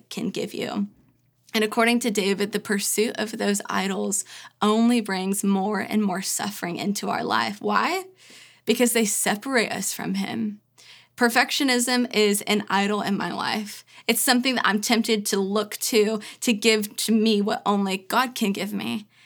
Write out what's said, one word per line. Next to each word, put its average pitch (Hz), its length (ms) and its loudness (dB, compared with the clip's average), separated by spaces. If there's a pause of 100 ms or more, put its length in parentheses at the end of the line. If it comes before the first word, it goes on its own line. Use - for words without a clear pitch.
can - 220 -4
give - 240 -6
you. - 320 -4 (680)
And 220 100 2
according 233 360 2
to 240 100 0
David, 196 420 0
the 202 80 -2
pursuit 208 560 -2
of 226 220 -6
those 202 320 0
idols 196 560 -2 (340)
only 226 400 4
brings 190 420 -2
more 196 380 2
and 214 220 0
more 190 180 0
suffering 190 560 -4
into 202 320 -4
our - 160 -2
life. 220 380 -2
Why? 226 420 0 (640)
Because 240 260 2
they 226 140 2
separate 208 640 -2
us - 180 -6
from - 240 -6
him. 208 460 -4 (560)
Perfectionism 247 960 2
is 202 280 4
an 208 260 0
idol 202 320 2
in 196 160 -2
my 180 160 -4
life. - 540 -6 (200)
It's 226 140 0
something 254 360 2
that - 100 0
I'm 208 160 2
tempted 220 440 2
to 196 140 0
look 196 380 -2
to, 214 420 2 (200)
to 247 120 2
give 214 440 2
to - 160 0
me 214 280 4
what 202 240 -2
only 196 320 0
God 247 380 -2
can 202 180 0
give 196 220 -4
me. - 320 -4 (200)